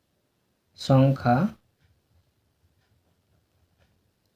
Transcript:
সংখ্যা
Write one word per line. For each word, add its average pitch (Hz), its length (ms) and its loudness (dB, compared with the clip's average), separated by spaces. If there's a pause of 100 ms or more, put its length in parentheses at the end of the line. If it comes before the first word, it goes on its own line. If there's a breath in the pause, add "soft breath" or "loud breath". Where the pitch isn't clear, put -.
(800)
সংখ্যা 135 560 0 (3000)